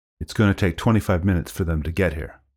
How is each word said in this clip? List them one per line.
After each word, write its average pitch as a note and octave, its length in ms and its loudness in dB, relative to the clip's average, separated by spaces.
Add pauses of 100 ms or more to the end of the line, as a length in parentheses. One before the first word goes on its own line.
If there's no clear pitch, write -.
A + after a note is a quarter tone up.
(180)
It's - 140 -10
gonna G2+ 220 4
take F2 240 0
twenty-five G2+ 440 2
minutes F2 300 0
for F#2+ 120 -4
them D#2+ 180 -2
to D#2+ 100 -4
get E2+ 220 0
here." - 260 -12 (160)